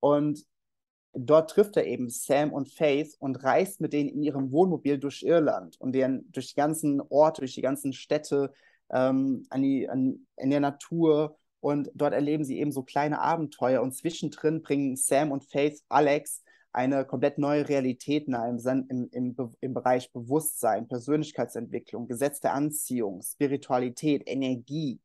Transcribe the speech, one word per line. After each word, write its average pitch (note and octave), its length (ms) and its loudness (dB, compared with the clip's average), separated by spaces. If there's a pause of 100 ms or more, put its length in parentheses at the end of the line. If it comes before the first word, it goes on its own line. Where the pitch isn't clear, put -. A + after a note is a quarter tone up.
Und D3 460 2 (640)
dort D3+ 380 4
trifft G3+ 260 2
er D#3 100 2
eben A#2+ 220 -2
Sam C#3 420 0
und C#3 200 -6
Faith D3+ 480 0
und C3+ 260 -6
reist C3+ 380 2
mit D3 100 -4
denen D3 160 0
in D3 140 -6
ihrem C3+ 280 -2
Wohnmobil D3 480 2
durch C#3 240 -8
Irland A2+ 560 2
und B2+ 140 -6
deren, C3 400 0
durch B2+ 160 -8
die - 80 -10
ganzen D3 460 0
Orte, D3+ 400 4
durch C3 120 0
die C3 80 -8
ganzen C3+ 300 -2
Städte, C#3+ 640 -2 (360)
ähm, C3 600 2
an C3+ 100 -2
die, C3+ 260 2
an, C3 400 -2 (100)
in C3 120 -2
der C#3+ 120 4
Natur. D3+ 760 2 (240)
Und C#3+ 340 -2
dort D3 200 0
erleben D3 300 0
sie C3 140 -6
eben D3 140 -2
so C#3 120 -4
kleine D3 360 -2
Abenteuer. C3+ 600 0
Und C3 100 -2
zwischendrin D#3+ 720 -4
bringen C#3 340 0
Sam C#3+ 340 2
und C3+ 140 -4
Faith D3 460 -2
Alex D3 520 2 (340)
eine C3 280 0
komplett C3+ 340 -2
neue D3 300 0
Realität C#3 580 -2
nahe A#2+ 240 -2
im A#2+ 80 -4
Sen-, B2+ 300 -2
im, B2 240 -4
im B2 240 -4
Be-, A#2+ 240 -6
im C3+ 120 -6
Bereich B2+ 400 0
Bewusstsein, A#2 760 -2
Persönlichkeitsentwicklung, A#2+ 1200 -4
Gesetz C3 320 -4
der F#2+ 140 0
Anziehung, B2 680 -4
Spiritualität, C3+ 1040 -2
Energie. C3 800 -4